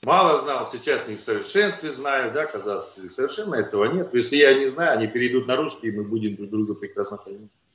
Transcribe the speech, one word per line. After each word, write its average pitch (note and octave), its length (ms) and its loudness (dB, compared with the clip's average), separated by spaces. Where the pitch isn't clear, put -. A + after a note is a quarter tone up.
мало E3 340 6
знал, C3+ 300 -2
сейчас B2 420 -2
не G#2+ 80 -8
в - 40 -16
совершенстве D#3 680 0
знаю, C3+ 420 -2
да, D3+ 140 0
казахский. G2 600 -8
Совершенно E3 480 -4
этого G#2 360 2
нет. F3 220 -2
Если B2 220 2
я C#3 180 8
не C3+ 120 2
знаю, C#3 320 0
они A2 80 0
перейдут B2 400 0
на B2+ 100 2
русский, C#3 320 -4
и G#2+ 40 -4
мы G#2 120 -4
будем G#2+ 320 -2
друг G2+ 140 -10
друга G#2 240 -2
прекрасно G2+ 440 -8
понимать. G#2 320 -18